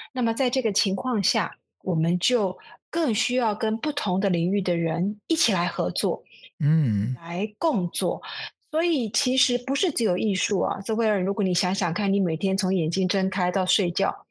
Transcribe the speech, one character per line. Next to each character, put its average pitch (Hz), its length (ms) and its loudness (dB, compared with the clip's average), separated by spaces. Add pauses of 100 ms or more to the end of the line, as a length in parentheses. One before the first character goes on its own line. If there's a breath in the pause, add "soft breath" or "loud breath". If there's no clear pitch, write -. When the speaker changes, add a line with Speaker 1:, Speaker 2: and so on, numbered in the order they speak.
(120 loud breath)
Speaker 1:
那 254 100 -4
么 226 100 2
在 247 200 0
这 262 100 0
个 226 100 0
情 190 240 0
况 220 280 0
下， - 340 -2 (240)
我 175 140 0
们 170 240 2
就 208 360 0 (360 loud breath)
更 320 240 2
需 - 180 -2
要 233 220 2
跟 214 200 0
不 294 160 -2
同 190 280 0
的 196 100 2
领 175 220 2
域 202 100 2
的 180 160 0
人 170 480 0
一 330 100 0
起 240 160 0
来 175 140 2
合 175 240 -2
作， - 320 -2 (380 loud breath)
Speaker 2:
嗯。 127 560 2
Speaker 1:
来 175 420 -4
共 214 320 0
作。 - 320 -2 (480 loud breath)
所 320 140 0
以 294 260 0
其 247 260 0
实 254 220 2
不 247 160 -4
是 294 180 0
只 247 120 -2
有 185 120 2
艺 208 200 0
术 190 240 -2
啊， 190 260 -2
这 220 80 -2
位， 220 160 2 (120)
如 185 120 0
果 196 100 0
你 185 120 2
想 185 180 0
想 180 180 -2
看， 196 220 0
你 202 60 4
每 170 180 2
天 190 180 0
从 190 160 0
眼 170 200 2
睛 185 160 0
睁 190 240 0
开 180 180 0
到 185 160 0
睡 180 240 0
觉， - 420 -2